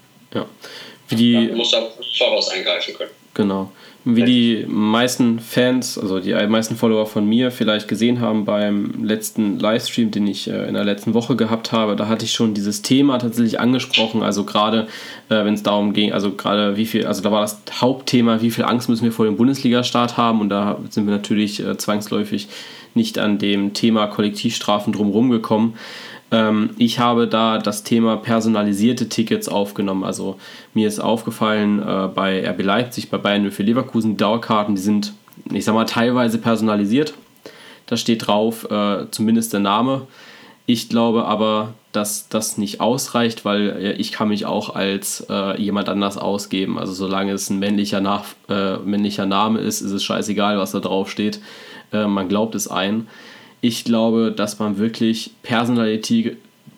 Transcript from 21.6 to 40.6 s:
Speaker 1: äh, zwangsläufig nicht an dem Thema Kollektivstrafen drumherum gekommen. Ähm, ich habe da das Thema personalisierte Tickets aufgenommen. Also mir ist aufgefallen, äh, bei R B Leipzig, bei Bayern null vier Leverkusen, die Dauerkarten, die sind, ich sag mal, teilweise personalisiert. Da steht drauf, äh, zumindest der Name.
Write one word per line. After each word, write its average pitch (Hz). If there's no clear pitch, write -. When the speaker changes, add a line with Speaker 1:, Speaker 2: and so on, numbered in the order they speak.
Speaker 1:
äh, 101
zwangsläufig 104
nicht 113
an 101
dem 101
Thema 110
Kollektivstrafen 113
drumherum 104
gekommen. 113
Ähm, 107
ich 120
habe 120
da 110
das -
Thema 113
personalisierte 110
Tickets 110
aufgenommen. 101
Also 95
mir 107
ist 104
aufgefallen, 107
äh, 95
bei 95
R 95
B 90
Leipzig, 107
bei 101
Bayern 104
null 101
vier 101
Leverkusen, 117
die 95
Dauerkarten, 107
die 95
sind, 104
ich -
sag 110
mal, 113
teilweise 117
personalisiert. 110
Da 117
steht 110
drauf, 110
äh, 101
zumindest 113
der 101
Name. 113